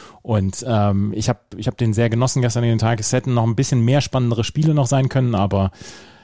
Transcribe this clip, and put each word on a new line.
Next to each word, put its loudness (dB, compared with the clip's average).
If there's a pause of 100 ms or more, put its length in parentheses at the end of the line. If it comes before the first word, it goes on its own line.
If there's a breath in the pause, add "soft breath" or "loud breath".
(220 loud breath)
Und, -2
ähm, 2
ich -4
hab, -4
ich -6
hab -6
den 0
sehr 2
genossen 0
gestern 0
den 2
Tag. 0
Es -6
hätten -2
noch 2
ein 0
bisschen 0
mehr 2
spannendere -2
Spiele 0
noch 2
sein 2
können, 0
aber 0 (540 loud breath)